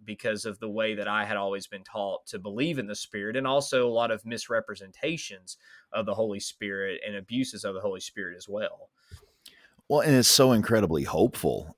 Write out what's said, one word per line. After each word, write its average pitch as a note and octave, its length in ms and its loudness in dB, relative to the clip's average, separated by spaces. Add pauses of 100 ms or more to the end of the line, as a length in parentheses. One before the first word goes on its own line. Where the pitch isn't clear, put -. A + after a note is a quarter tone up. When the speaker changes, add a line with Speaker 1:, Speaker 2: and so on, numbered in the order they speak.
Speaker 1:
because G#2+ 440 -6
of G#2 140 -8
the A2 100 -6
way A2 240 -2
that G2+ 140 -4
I G#2 180 0
had G#2+ 100 -2
always G2 300 -4
been G2 180 -14
taught G2 440 -6
to A2 100 -10
believe A#2+ 400 -4
in G#2 80 -6
the G#2 80 -8
Spirit, G#2+ 420 -8
and C3+ 100 -2
also C3+ 400 2
a A#2 60 0
lot A#2 180 0
of A2 140 -4
misrepresentations A2 1300 -6 (340)
of G#2+ 140 -2
the G2+ 80 -2
Holy G#2 260 -2
Spirit G2 640 -6
and G#2 100 -8
abuses A2+ 480 -4
of G2 100 -4
the F#2+ 60 -10
Holy F#2+ 200 -4
Spirit F2+ 380 -10
as - 100 -18
well. G#2 400 -6 (1040)
Speaker 2:
Well, D3 100 6
and C#3+ 160 6
it's A#2+ 120 6
so C3 240 8
incredibly G2+ 500 4
hopeful. D#2 760 2